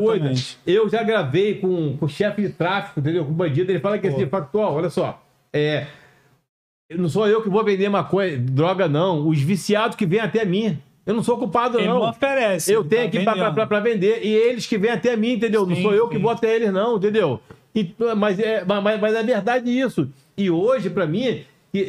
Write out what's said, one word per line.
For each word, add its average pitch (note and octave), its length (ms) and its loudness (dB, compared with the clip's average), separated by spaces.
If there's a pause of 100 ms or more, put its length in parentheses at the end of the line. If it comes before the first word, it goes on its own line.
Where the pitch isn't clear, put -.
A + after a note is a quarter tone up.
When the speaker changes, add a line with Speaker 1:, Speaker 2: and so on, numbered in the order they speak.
Speaker 1:
coisa, G#3 240 2
Speaker 2:
Exatamente. C3 320 -4 (100)
Speaker 1:
eu G#3 220 2
já A3+ 120 0
gravei G3 580 0
com, E3+ 380 -2
com D#3+ 120 -2
chefe G#3 320 -2
de F#3+ 80 -2
tráfico, F3+ 500 -4
entendeu? D#3+ 240 -2
Com C#3 80 -6
bandido, F3 400 0
ele F3 80 0
fala G#3 200 -2
que G3 100 -2
Speaker 2:
Pô. C#3 80 -2
Speaker 1:
assim, F#3+ 80 0
"Factual, F#3+ 480 -2
olha E3 160 -2
só, - 320 -4 (320)
é, D3 320 0 (1120)
não F3+ 140 0
sou G#3 180 2
eu A3 140 4
que G#3+ 80 -4
vou G#3+ 140 2
vender G3 260 2
maconha, F#3 480 0
droga D#3+ 500 2
não, D#3 400 0
os D#3+ 140 2
viciados G#3 540 0
que G#3+ 100 -2
vêm F3+ 140 2
até G#3+ 260 0
mim. F#3+ 320 0 (280)
Eu G3 80 -2
não A3+ 100 -2
sou A#3+ 140 0
culpado, A#3+ 420 0
Speaker 2:
Ele G3 80 2
Speaker 1:
não. A#3+ 120 2
Speaker 2:
não A3 100 0
oferece, A3+ 600 0
Speaker 1:
Eu G#3+ 100 4
Speaker 2:
ele D#3 80 -4
Speaker 1:
tenho A3+ 140 2
Speaker 2:
tá G#3+ 60 -2
Speaker 1:
aqui E3+ 140 -2
pra, A3 100 2
pra, F#3+ 100 -2
Speaker 2:
vendendo. G#3+ 120 0
Speaker 1:
pra, G#3+ 120 0
pra G#3 120 2
vender, G#3 460 0
e G#3+ 40 0
eles A3+ 360 2
que A3+ 120 -2
vêm G#3+ 140 2
até A#3 260 0
mim, A3+ 160 0
entendeu? G#3+ 320 2
Não F3 100 0
Speaker 2:
Sim, F3+ 60 -2
Speaker 1:
sou G#3 120 2
eu A3+ 140 4
que A#3+ 80 -6
Speaker 2:
sim. G3+ 60 -2
Speaker 1:
vou A3+ 100 2
até A3+ 240 0
eles, A3+ 160 0
não, A3 260 0
entendeu?" F#3+ 420 0 (360)
E, F#3 180 -2 (220)
mas, G#3 240 2
é, A3 240 0
mas, G3+ 380 0
mas A3 140 2
é A3+ 80 0
verdade A#3+ 480 0
isso. A#3+ 360 0 (300)
E G3 140 0
hoje, G3 400 0
pra F3+ 160 0
mim, A3 340 -2 (320)
e G3 160 0